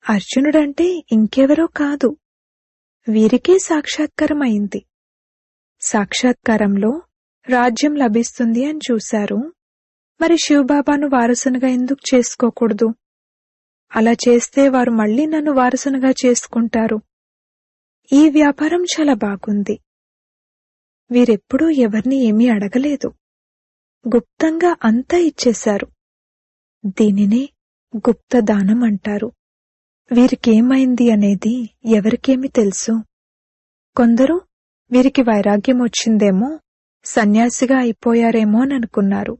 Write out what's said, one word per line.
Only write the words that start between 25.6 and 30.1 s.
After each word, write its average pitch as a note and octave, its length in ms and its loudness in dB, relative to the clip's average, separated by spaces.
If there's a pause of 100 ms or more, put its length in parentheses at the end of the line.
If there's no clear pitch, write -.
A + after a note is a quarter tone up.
దీనినే G#3 640 0 (480)
గుప్త A#3+ 420 -2
దానం G#3+ 440 0
అంటారు. G#3+ 480 -4 (800)